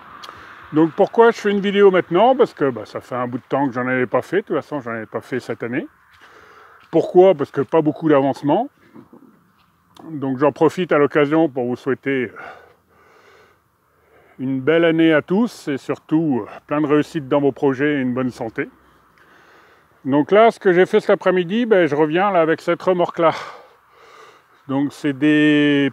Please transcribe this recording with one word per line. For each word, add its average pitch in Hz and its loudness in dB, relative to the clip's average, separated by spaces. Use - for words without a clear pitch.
Donc, 156 2
pourquoi 226 2
je - -2
fais 208 -4
une 202 0
vidéo 202 4
maintenant ? 185 2
Parce - 0
que, 143 -4
bah, 107 -6
ça - -14
fait - -14
un 123 -6
bout 123 -8
de - -20
temps 139 -2
que 123 -6
j'en 131 -6
avais 127 -2
pas 127 -2
fait. 185 -4
De - -
toute 180 -6
façon, 143 -8
j'en 120 -12
avais 110 -10
pas 113 -8
fait 127 -8
cette 120 -10
année. 131 -8
Pourquoi ? 180 4
Parce 143 -6
que 139 -2
pas 165 -2
beaucoup 156 -2
d'avancement. 143 0
Donc, 135 -6
j'en 139 2
profite 165 0
à 156 4
l'occasion 147 2
pour 127 -6
vous 123 -4
souhaiter 131 -4
une 131 -4
belle 160 2
année 160 4
à 143 2
tous 202 -2
et 139 -4
surtout, 143 -2
euh, - -16
plein 151 -4
de 147 -2
réussite 147 0
dans 143 0
vos 139 2
projets 143 0
et 139 -2
une 127 -2
bonne 127 -4
santé. 117 -8
Donc 139 0
là, 214 6
ce - -4
que 185 2
j'ai 180 4
fait - 0
cet - -4
après-midi, 185 0
ben, 190 4
je 139 -2
reviens 160 0
là 175 2
avec 156 0
cette 170 -4
remorque-là. 175 0
Donc 139 -4
c'est 147 -4
des 147 2